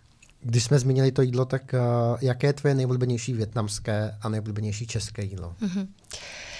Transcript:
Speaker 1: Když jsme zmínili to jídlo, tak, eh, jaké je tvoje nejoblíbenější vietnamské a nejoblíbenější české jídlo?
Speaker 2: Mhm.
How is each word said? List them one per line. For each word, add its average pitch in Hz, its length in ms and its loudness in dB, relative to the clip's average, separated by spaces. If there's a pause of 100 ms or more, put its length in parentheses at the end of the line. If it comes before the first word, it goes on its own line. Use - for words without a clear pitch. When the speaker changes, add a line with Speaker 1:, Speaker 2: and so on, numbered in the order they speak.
(420)
Speaker 1:
Když 117 220 2
jsme 147 160 4
zmínili 131 320 4
to 135 100 2
jídlo, 127 240 2
tak, - 280 -4
eh, 131 40 2 (440)
jaké 127 260 2
je 143 60 4
tvoje 143 220 2
nejoblíbenější 127 580 0
vietnamské 107 880 -2
a 113 80 -4
nejoblíbenější 107 580 -4
české - 360 -6
jídlo? 90 380 -8
Speaker 2:
Mhm. 190 320 -4 (640)